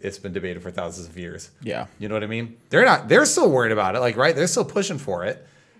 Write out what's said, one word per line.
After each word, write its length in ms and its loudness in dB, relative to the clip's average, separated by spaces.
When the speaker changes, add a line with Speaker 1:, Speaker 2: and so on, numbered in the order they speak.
Speaker 1:
it's 160 -8
been 160 -10
debated 300 -8
for 80 -12
thousands 360 -10
of 80 -20
years. 360 -14
Speaker 2:
Yeah. 240 -8
Speaker 1:
You 100 -10
know 60 -4
what 80 -4
I 40 -6
mean? 280 -8
They're 160 4
not, 220 4
they're 180 6
still 260 4
worried 200 2
about 240 2
it, 40 0
like, 180 0
right? 180 4
They're 120 2
still 180 0
pushing 320 -4
for 280 -4
it, 220 -6